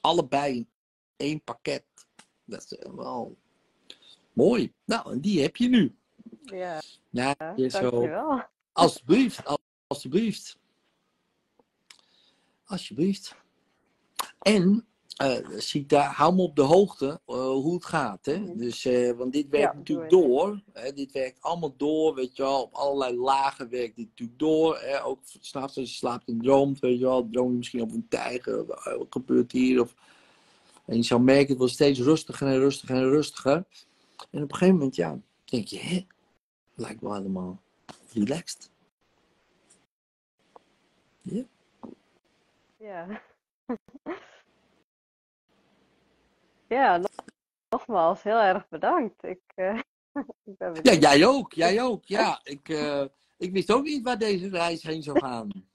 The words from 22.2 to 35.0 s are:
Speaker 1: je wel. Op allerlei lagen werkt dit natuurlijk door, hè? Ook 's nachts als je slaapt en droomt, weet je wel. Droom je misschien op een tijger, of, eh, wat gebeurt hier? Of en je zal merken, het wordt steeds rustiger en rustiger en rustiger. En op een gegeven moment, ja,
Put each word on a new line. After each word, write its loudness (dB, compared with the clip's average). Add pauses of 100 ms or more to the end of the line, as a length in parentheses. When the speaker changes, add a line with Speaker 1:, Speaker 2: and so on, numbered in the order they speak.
Speaker 1:
je -6
wel. 0
Op -8
allerlei -2
lagen 0
werkt -6
dit -12
natuurlijk -14
door, 2
hè? -6
Ook -6
's -20
nachts -8
als -6
je -12
slaapt -6
en -4
droomt, 4
weet 0
je 0
wel. 0
Droom 0
je -2
misschien -6
op -4
een -8
tijger, -4
of, -10
eh, -6
wat -8
gebeurt 0
hier? 4
Of -2 (920)
en -4
je 2
zal 2
merken, 6
het 0
wordt 2
steeds 4
rustiger 0
en 2
rustiger 0
en 2
rustiger. 0 (640)
En -6
op -8
een -12
gegeven 6
moment, 0
ja, -4 (260)